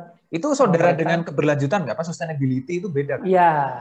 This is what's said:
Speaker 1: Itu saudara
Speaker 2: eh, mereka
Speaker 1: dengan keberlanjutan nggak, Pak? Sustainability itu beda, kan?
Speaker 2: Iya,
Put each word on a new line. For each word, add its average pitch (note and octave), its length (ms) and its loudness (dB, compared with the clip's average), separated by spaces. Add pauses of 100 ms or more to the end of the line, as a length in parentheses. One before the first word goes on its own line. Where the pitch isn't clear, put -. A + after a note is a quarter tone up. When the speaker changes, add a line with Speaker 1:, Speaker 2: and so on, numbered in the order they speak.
(280)
Speaker 1:
Itu E3+ 240 -4
saudara F3 400 4
Speaker 2:
eh, - 20 -4
mereka - 60 -2
Speaker 1:
dengan E3+ 240 0
keberlanjutan D3 580 0
nggak, A2 140 -6
Pak? E3 100 -6
Sustainability D3+ 720 -4
itu F3+ 80 -6
beda, C#3 320 -2
kan? - 60 -10
Speaker 2:
Iya, F3+ 280 4 (280)